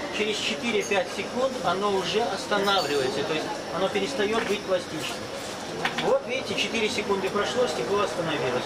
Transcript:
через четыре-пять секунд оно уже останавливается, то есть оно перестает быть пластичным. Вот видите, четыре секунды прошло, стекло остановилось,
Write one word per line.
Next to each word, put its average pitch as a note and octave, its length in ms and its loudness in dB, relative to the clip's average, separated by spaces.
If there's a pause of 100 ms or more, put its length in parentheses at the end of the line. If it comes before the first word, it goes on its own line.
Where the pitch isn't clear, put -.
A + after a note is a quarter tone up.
(180)
через G#3+ 200 0
четыре-пять G3+ 800 2
секунд B3 380 0 (100)
оно F#3+ 280 2
уже F#3 320 2
останавливается, F#3+ 1000 2
то D#3 100 -2
есть D3+ 120 0 (300)
оно F#3 120 2
перестает G#3 600 0
быть G3 140 0
пластичным. - 580 -2 (840)
Вот - 240 2
видите, A#3+ 280 -4
четыре G#3+ 340 0
секунды G3 400 0
прошло, A#3 380 0
стекло G3+ 340 0
остановилось, D#3+ 640 0